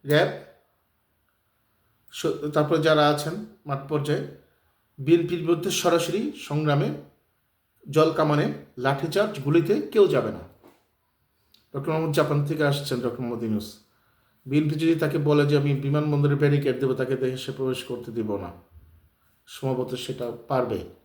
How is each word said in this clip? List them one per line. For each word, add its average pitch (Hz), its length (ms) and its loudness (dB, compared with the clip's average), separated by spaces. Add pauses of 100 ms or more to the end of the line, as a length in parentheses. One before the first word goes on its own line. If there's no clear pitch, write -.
র্যাব, 147 220 4 (1800)
স-, - 420 -4
তারপরে 151 280 2
যারা 151 260 6
আছেন 151 240 0 (340)
মাঠ 139 220 -6
পর্যায়ে, 147 400 -2 (720)
বিএনপির 165 420 2
বিরুদ্ধে 165 300 0
সরাসরি 170 680 0
সংগ্রামে 147 520 0 (1000)
জল 156 220 4
কামানে, 151 400 2 (260)
লাঠিচার্জ, 151 600 0
গুলিতে 165 400 2
কেউ 202 260 4
যাবে 113 260 2
না। 85 60 -10 (1400)
ডক্টর 143 180 -4
মোহাম্মদ 156 220 0
জাপান 147 300 2
থেকে 151 200 0
আসছেন, 139 360 0
ডক্টর 120 200 -4
মোহাম্মদ 120 220 -4
ইউনূস, 107 360 -4 (680)
বিএনপি 151 280 0
যদি 160 200 2
তাকে 156 240 0
বলে 147 280 4
যে 147 100 2
আমি 143 180 2
বিমানবন্দরে 143 600 0
ব্যারিকেড 139 460 2
দেবো, 131 140 0
তাকে 131 220 -2
দেশে 131 360 -4
প্রবেশ 131 320 -4
করতে 117 280 -10
দিব 107 240 -4
না, 87 160 -8 (960)
সম্ভবত 127 480 -4
সেটা 120 380 -8 (160)
পারবে 120 300 0 (260)